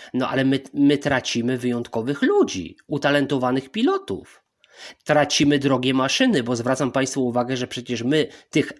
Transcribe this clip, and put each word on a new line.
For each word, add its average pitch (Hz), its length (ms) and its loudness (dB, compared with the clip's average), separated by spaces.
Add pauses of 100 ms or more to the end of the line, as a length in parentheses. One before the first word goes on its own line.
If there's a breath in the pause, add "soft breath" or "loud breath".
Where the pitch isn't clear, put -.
(140 loud breath)
No, 127 160 0
ale 131 160 0
my, 135 140 2 (140)
my 143 240 4
tracimy 123 600 -2
wyjątkowych 120 640 -4
ludzi, 277 560 0 (100)
utalentowanych 139 840 0
pilotów. - 760 -4 (600 loud breath)
Tracimy 147 560 2
drogie 131 340 2
maszyny, 135 500 2
bo 120 120 -2
zwracam 127 360 -2
państwu 135 340 -2
uwagę, 123 320 -2
że 123 100 -4
przecież 120 360 -8
my 143 240 2 (220 loud breath)
tych - 300 -2